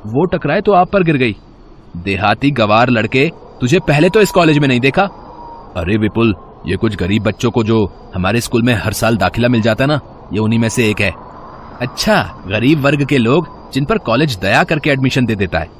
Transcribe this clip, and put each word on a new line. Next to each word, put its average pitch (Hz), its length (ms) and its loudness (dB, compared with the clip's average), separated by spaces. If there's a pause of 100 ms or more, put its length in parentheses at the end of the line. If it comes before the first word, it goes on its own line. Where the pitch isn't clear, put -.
वो 123 200 0
टकराए 175 360 -2
तो 208 100 2
आप 180 200 4
पर 196 120 2
गिर 160 140 2
गई। 120 180 0 (640)
देहाती 101 540 0
गवार 113 380 2
लड़के, 123 420 2 (300)
तुझे 131 180 2
पहले 156 300 2
तो 220 120 4
इस 190 100 2
कॉलेज 156 280 4
में 143 80 2
नहीं 123 120 2
देखा। 139 240 2 (760)
अरे 90 200 -2
विपुल, 107 380 0 (320)
ये 95 80 -4
कुछ 104 200 -2
गरीब 98 280 -2
बच्चों 107 280 -2
को 120 120 0
जो 107 520 -2
हमारे 98 260 0
स्कूल 117 220 -2
में 123 100 2
हर 101 200 -4
साल 113 240 0
दाखिला 104 300 0
मिल 120 140 2
जाता 110 220 0
है 139 40 0
ना, - 460 -6
ये 104 60 -2
उन्हीं 113 200 0
में 113 100 0
से 113 200 0
एक 104 120 -2
है। 98 100 0 (720)
अच्छा, 123 640 -2
गरीब 117 320 2
वर्ग 143 260 0
के 139 120 0
लोग 135 560 -2
जिन 139 120 -2
पर 220 120 0
कॉलेज 123 400 -2
दया 110 260 2
करके - 260 -2
admission 135 360 0
दे 110 100 -2
देता 92 240 -2
है। 80 100 -10 (100)